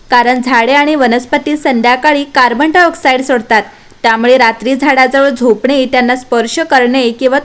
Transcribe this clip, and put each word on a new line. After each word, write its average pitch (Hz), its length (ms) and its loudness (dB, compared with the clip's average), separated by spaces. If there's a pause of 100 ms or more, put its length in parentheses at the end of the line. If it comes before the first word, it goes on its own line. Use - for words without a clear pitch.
(100)
कारण 247 320 2
झाडे 247 300 0
आणि 294 220 2
वनस्पती 269 640 -2
संध्याकाळी 262 680 0 (100)
कार्बन 254 360 0
डायऑक्साईड 311 520 0
सोडतात, 240 400 -2 (400)
त्यामुळे 233 360 2
रात्री 226 360 0
झाडाजवळ 269 560 0
झोपणे, 254 560 0
त्यांना 247 300 0
स्पर्श 233 420 -4 (120)
करणे 247 400 0
किंवा 254 340 -2